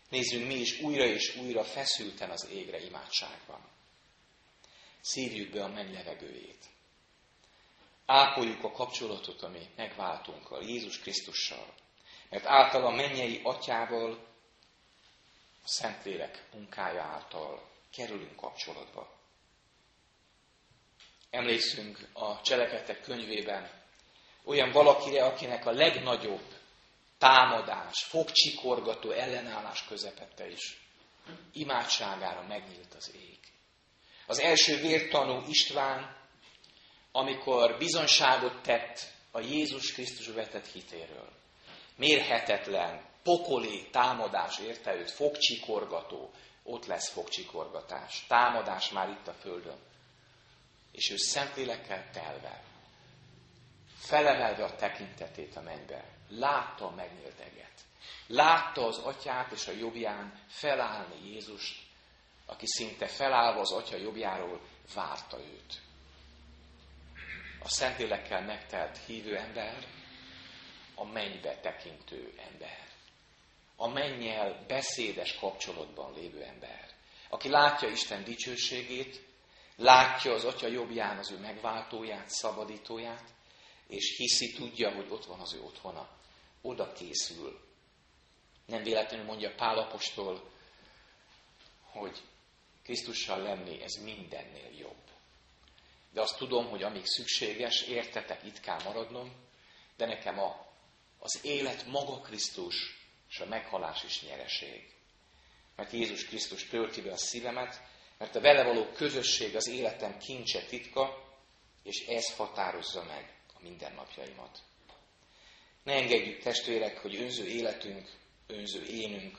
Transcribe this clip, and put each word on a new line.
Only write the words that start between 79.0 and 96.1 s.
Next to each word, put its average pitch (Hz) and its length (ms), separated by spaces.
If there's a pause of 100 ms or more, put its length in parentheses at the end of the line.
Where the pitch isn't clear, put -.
látja 127 580
az 113 120
atya 123 220
jobbján 113 500
az 98 140
ő 92 80
megváltóját, 110 920
szabadítóját, 110 1040 (540)
és - 300
hiszi, 123 360
tudja, 113 380
hogy 98 180
ott 104 160
van 90 140
az 85 140
ő 65 80
otthona. 80 480 (520)
Oda 110 320
készül. 82 640 (1080)
Nem 110 180
véletlenül 110 420
mondja 107 300
Pál 113 220
apostol, 98 720 (1300)
hogy - 400 (640)
Krisztussal 107 560
lenni, 92 400
ez 92 120 (100)
mindennél 76 760
jobb. - 240 (1080)